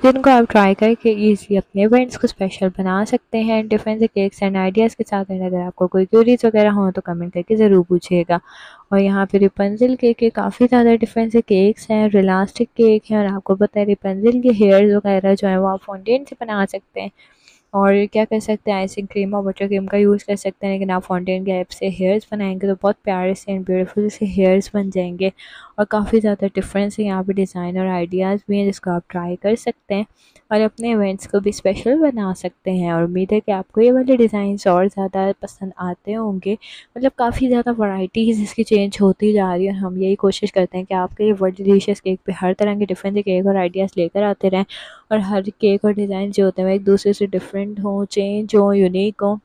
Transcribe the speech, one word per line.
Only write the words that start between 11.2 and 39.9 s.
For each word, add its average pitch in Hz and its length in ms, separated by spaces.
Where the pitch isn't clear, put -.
से 233 100
cakes 202 480
हैं, 214 200
Realistic 190 600
cake 220 400
हैं, 214 80
और 208 80
आपको 196 300
पता 208 240
है 202 60
Rapunzel 202 540
के 240 140
hairs 202 420
वगैरह 196 380
जो 196 140
हैं 190 100
वो 190 100
आप 190 140
fountain 208 420
से 269 160
बना 214 260
सकते - 340
हैं। 196 100
और 196 200
क्या 214 180
कर 220 160
सकते 214 300
हैं, 196 80
आइसिंग 196 300
cream 202 260
और 202 100
butter 196 240
cream 196 180
का 202 120
यूज़ 202 280
कर 202 100
सकते 196 300
हैं, 196 80
लेकिन 190 160
आप 185 120
fountain 185 420
के 196 80
हेल्प 180 180
से - 200
hairs 190 420
बनाएंगे 196 340
तो 196 80
बहुत 202 300
प्यारे 185 300
से - 180
and 190 140
beautiful 185 440
से - 160
hairs 190 480
बन 202 160
जाएंगे। 180 420
और 208 80
काफ़ी 214 340
ज़्यादा 202 280
डिफरेंट 196 440
से 214 120
यहाँ 190 200
पे 196 80
design 185 460
और 185 80
आइडियाज़ 185 540
भी 202 80
हैं 202 80
जिसको 202 240
आप 175 200
try 175 260
कर 202 200
सकते - 380
हैं 208 120
और 214 100
अपने 220 300
events 202 360
को 202 140
भी 202 120
special 226 480
बना 226 340
सकते - 360
हैं। 180 220
और 170 120
उम्मीद 180 280
है 214 80
कि 214 120
आपको 190 280
ये 233 120
वाले 254 240
designs 202 500
और 180 220
ज़्यादा 190 420
पसंद 196 380
आते 180 320
होंगे। 208 440
मतलब, 254 220
काफ़ी 247 300
ज़्यादा 240 240
varieties 214 720
इसकी 220 220
change 202 360
होती 208 320
जा 190 220
रही 185 120
है 202 60
और 190 60
हम 185 200